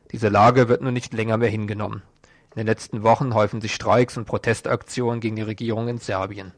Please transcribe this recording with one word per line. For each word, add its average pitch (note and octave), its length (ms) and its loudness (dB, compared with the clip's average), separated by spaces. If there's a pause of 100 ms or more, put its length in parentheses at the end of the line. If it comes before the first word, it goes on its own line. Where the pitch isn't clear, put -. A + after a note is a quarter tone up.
(120)
Diese G#2+ 160 0
Lage A#2 400 6
wird A#2+ 120 4
nun C3 140 -2
nicht - 180 -6
länger A2+ 260 0
mehr A2+ 120 2
hingenommen. G#2 520 -6 (520)
In A2+ 60 -8
den G#2+ 60 -4
letzten A2 360 -4
Wochen A#2 320 2
häufen G#2+ 260 2
sich G#2+ 140 -6
Streiks A#2 420 2
und A2+ 100 -8
Protestaktionen A#2 920 -4
gegen A2 160 -4
die A2 60 -4
Regierung A2+ 460 -4
in A#2+ 100 -6
Serbien. G2 600 -6